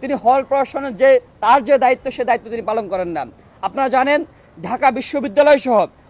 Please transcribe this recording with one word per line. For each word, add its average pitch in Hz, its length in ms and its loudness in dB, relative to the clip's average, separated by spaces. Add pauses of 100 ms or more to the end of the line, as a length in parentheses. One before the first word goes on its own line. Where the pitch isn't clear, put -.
তিনি 277 120 -6
হল 262 300 2
প্রশাসনের 269 520 -4
যে 254 240 4 (200)
তার 240 240 2
যে 277 140 2
দায়িত্ব, 254 340 0
সে 247 140 -6
দায়িত্ব 226 240 -4
তিনি 226 120 -8
পালন 214 260 -4
করেন 180 200 -6
না। 156 180 -8 (360)
আপনারা 240 260 -2
জানেন 269 380 0 (380)
ঢাকা 247 280 0
বিশ্ববিদ্যালয় 277 640 2
সহ 226 280 2 (240)